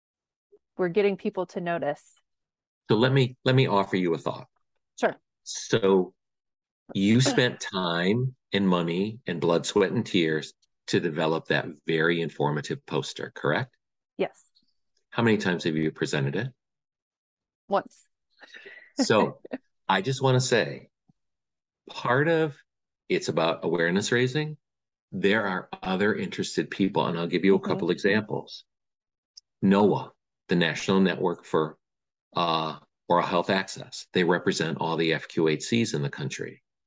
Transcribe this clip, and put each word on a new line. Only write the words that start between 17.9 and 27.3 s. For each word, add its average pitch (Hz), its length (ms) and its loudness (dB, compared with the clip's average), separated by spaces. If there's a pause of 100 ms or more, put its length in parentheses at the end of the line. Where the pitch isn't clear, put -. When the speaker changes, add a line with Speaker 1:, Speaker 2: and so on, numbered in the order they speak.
Speaker 2:
So - 440 2 (100)
Speaker 1:
<laughs> - 380 -12
Speaker 2:
I 95 120 2
just 131 220 -2
wanna 131 160 4
say, 85 480 0 (1040)
part 135 400 0
of 160 260 2 (540)
it's 90 180 0
about 82 380 0
awareness 87 460 2
raising. 131 440 0 (560)
There 101 360 0
are 92 200 -4 (140)
other 92 320 0
interested 87 560 -4
people, 90 380 0
and 85 100 -2
I'll 85 80 -2
give 80 180 0